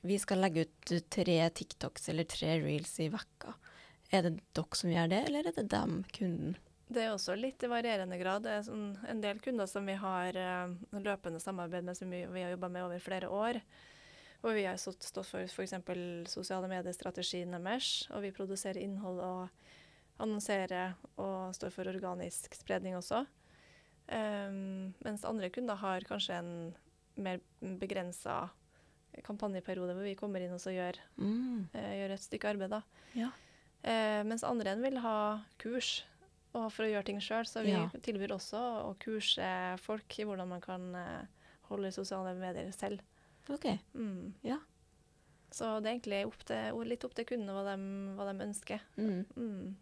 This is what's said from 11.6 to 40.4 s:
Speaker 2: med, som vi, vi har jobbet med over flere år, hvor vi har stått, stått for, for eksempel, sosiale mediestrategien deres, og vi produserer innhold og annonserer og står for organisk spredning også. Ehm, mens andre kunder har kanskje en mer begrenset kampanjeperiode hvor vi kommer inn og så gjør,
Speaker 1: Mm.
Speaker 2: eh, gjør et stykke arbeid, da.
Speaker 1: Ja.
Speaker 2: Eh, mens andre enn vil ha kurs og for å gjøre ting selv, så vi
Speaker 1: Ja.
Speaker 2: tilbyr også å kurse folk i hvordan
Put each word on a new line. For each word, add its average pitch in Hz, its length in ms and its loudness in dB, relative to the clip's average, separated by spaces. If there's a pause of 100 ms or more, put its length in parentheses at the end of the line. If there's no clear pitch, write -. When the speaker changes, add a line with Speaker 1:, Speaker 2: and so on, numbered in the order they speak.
Speaker 2:
med, 180 140 -4
som 185 120 -6
vi, 180 160 -4
vi 180 160 -4
har 180 140 -2
jobbet 180 160 -2
med 180 140 -2
over 175 140 -2
flere 185 280 -2
år, 220 320 2 (840)
hvor 226 140 2
vi 208 80 4
har 185 140 2
stått, 185 260 -6
stått 190 220 -6
for, 185 220 -4
for 190 180 -4
eksempel, 180 600 -4
sosiale 185 440 -2
mediestrategien 180 800 -2
deres, 185 600 0
og 202 100 -2
vi 196 100 -2
produserer 190 480 -2
innhold 190 400 -2
og 180 300 -2 (720)
annonserer 190 760 2 (220)
og 190 360 -2
står 185 200 -4
for 185 180 -4
organisk 180 640 -4
spredning 190 400 0
også. 202 300 2 (840)
Ehm, 196 840 -2 (100)
mens 208 220 -4
andre 202 240 0
kunder 233 260 0
har 190 320 0
kanskje 202 320 0
en 175 140 -4 (640)
mer 185 240 -2 (200)
begrenset 185 880 -2 (760)
kampanjeperiode 185 720 -2
hvor 190 100 -4
vi 196 100 -2
kommer 196 240 -2
inn 180 140 -2
og 175 80 -6
så - 100 -4
gjør, 180 240 0 (240)
Speaker 1:
Mm. 226 540 2
Speaker 2:
eh, 202 240 -2
gjør 196 140 -2
et 196 100 -4
stykke 214 320 -2
arbeid, 196 160 0
da. 214 120 0 (340)
Speaker 1:
Ja. 240 160 2 (520)
Speaker 2:
Eh, 214 400 4
mens 226 200 0
andre 220 280 2
enn 214 100 0
vil 262 180 2
ha 214 420 2 (160)
kurs - 460 0 (500)
og 226 180 0
for 220 140 -2
å 220 60 4
gjøre 202 140 2
ting 202 140 0
selv, 226 280 2
så 226 160 -2
vi 202 80 6
Speaker 1:
Ja. 175 180 4
Speaker 2:
tilbyr 202 420 -2
også 202 260 -4 (280)
å 202 140 -4
kurse 185 800 0
folk 214 280 -4 (120)
i 214 40 0
hvordan 190 240 -2